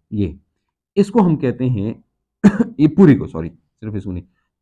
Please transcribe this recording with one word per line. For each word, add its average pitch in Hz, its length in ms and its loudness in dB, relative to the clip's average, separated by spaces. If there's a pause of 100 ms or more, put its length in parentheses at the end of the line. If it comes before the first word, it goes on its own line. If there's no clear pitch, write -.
(120)
ये, 98 260 -4 (580)
इसको 202 240 0
हम 170 160 2
कहते 127 320 -4
हैं, 110 360 -6 (400)
<coughs> - 360 2
ये 151 80 4
पूरे 160 260 6
को, 95 120 -2
सॉरी, 82 220 -10
सिर्फ - 460 -16
इसको 101 180 -8
नहीं, 87 120 -10 (380)